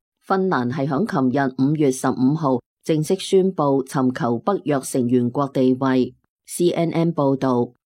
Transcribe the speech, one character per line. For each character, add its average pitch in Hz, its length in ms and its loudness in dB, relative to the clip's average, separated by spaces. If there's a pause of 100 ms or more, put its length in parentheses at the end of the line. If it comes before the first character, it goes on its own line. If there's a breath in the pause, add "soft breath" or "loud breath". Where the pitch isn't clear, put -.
(220)
芬 190 280 0
蘭 127 200 0
係 135 160 -4
響 151 240 -2
琴 131 320 0
日 131 160 -2
五 135 200 2
月 147 120 2
十 131 200 -2
五 127 260 0
號 135 240 0 (240)
正 156 180 0
式 185 140 -2
宣 190 380 2
布 139 320 0
尋 127 280 0
求 120 260 -2
北 123 260 -2
約 143 160 0
成 131 260 -2
員 123 220 2
國 139 180 -2
地 131 320 2
位。 131 340 0 (320)
C - 260 0
N 165 180 0
N 165 240 0
報 139 240 2
道 123 320 0 (160)